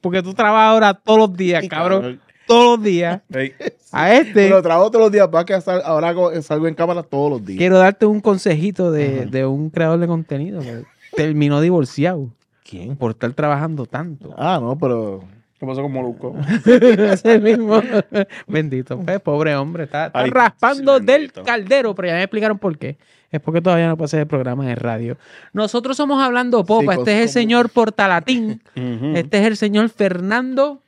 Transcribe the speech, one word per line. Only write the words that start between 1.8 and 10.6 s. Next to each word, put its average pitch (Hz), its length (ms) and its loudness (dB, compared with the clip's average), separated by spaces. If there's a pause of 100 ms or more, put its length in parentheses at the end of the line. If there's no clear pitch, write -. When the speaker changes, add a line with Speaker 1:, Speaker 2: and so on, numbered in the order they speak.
Speaker 2:
cabrón. 127 200 -10 (260)
Speaker 1:
Todos 240 300 6
los 214 80 -4
días. 175 400 0
Speaker 2:
<laughs> - 80 -18
Ey. 135 200 -6 (380)
Speaker 1:
A 175 220 2
este. 214 340 4
Speaker 2:
Bueno, 190 140 6
trabajo 175 300 4
todos 226 140 6
los 208 60 4
días, 202 180 4
para 165 160 2
que 196 80 -2
hasta 185 260 -2
ahora 160 300 0
hago, 170 320 -2
salgo 156 260 -2
en 160 80 -4
cámara 170 280 -2
todos 143 280 -2
los 113 140 -6
días. 95 120 -10
Speaker 1:
Quiero 185 200 4
darte 196 280 4
un 208 160 2
consejito 185 720 0
de, 143 300 -2
Speaker 2:
Ajá. 127 80 -6
Speaker 1:
de 131 160 -2
un 143 240 -4
creador 165 300 0
de 170 80 0
contenido 165 540 -6